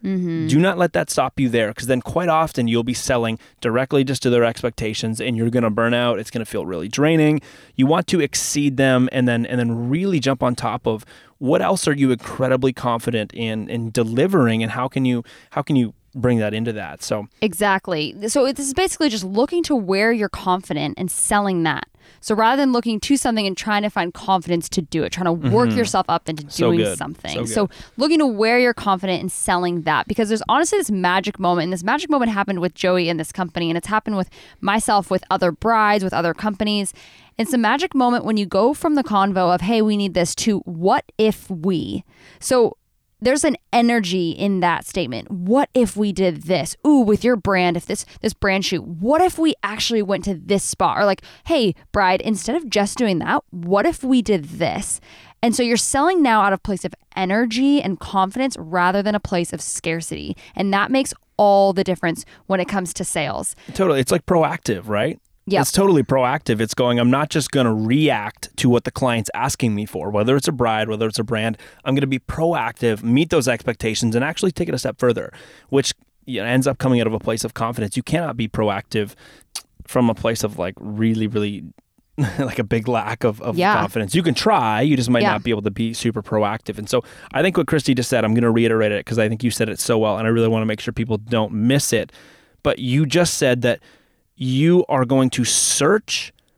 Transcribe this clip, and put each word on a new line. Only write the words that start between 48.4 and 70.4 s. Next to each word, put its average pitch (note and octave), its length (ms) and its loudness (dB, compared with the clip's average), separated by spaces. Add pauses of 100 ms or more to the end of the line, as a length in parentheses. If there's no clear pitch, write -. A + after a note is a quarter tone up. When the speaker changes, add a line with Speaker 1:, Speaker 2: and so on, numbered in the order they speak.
Speaker 1:
shoot, E3 180 -2
what G#3 380 0
if F4+ 180 2
we D#4+ 240 2
actually G#3+ 400 -2
went F#3+ 220 -2
to G3 100 -2
this F#3 300 -2
spot?" - 340 0
Or G3+ 60 2
like, G3 160 0 (240)
"Hey, B3 300 2 (180)
bride, F#3+ 300 2
instead A3 340 -2
of D#4+ 140 -4
just G3+ 280 0
doing G3+ 220 0
that, G3+ 300 0
what F3+ 360 0
if E4+ 160 -2
we B3+ 200 4
did F#3 220 0 (140)
this?" - 420 -4 (420)
And A#3 120 2
so B3 80 0
you're A#3 160 2
selling D#4+ 440 2
now A3+ 200 4
out G3 120 4
of F#3 80 -6
place G3 240 -4
of - 80 -8 (200)
energy A#3 680 2
and F#3 180 -4
confidence G3+ 580 -2
rather F3+ 440 0
than G#3 120 0
a G3+ 60 -2
place F3 340 -4
of D3+ 80 -10
scarcity. D#3+ 720 -6 (200)
And G3 200 -2
that G3+ 160 0
makes C4 220 0 (260)
all G3 360 6
the F#3+ 100 0
difference F3 400 -2 (220)
when F#3+ 140 0
it F3+ 80 -4
comes F#3+ 260 -4
to F#3+ 100 -8
sales. - 500 -4 (200)
Speaker 2:
Totally. E3 260 2
It's, B2+ 120 0
like, F3+ 140 0
proactive, D3+ 640 0
right? G#2+ 300 -2 (280)
Speaker 1:
Yep. F#3 160 0
Speaker 2:
It's - 100 -2
totally F#3+ 320 4
proactive. C3 560 0
It's A2+ 140 -2
going, A#2+ 260 2
"I'm A#2+ 100 4
not C#3+ 180 2
just D3 220 -2
gonna B2 240 2
react A2 840 0
to C3+ 100 4
what A#2+ 160 4
the B2 80 -4
client's A#2 420 -2
asking A#2+ 400 0
me G#2 100 -2
for, F2+ 260 -6
whether G#2+ 260 2
it's C#3 100 0